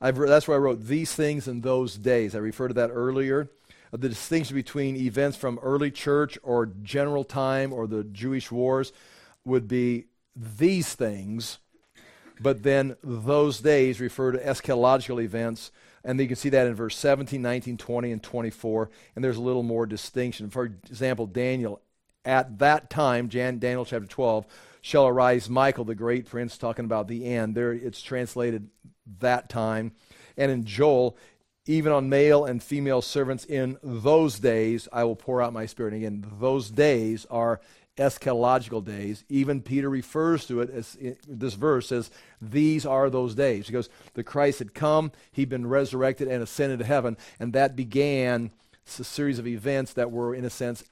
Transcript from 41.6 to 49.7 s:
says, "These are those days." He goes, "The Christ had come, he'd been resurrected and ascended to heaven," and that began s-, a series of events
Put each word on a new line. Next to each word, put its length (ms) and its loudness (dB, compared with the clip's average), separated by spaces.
says, 220 -4
"These 440 2
are 240 4
those 260 -2
days." 320 2
He 60 -6
goes, 160 -4
"The 100 -6
Christ 360 0
had 140 -10
come, 380 2
he'd 160 0
been 180 -4
resurrected 640 0
and 120 -2
ascended 380 -2
to 60 -4
heaven," 320 0
and 140 -6
that 240 4
began 760 0
s-, 140 -14
a 20 -10
series 360 -4
of 60 -8
events 480 -4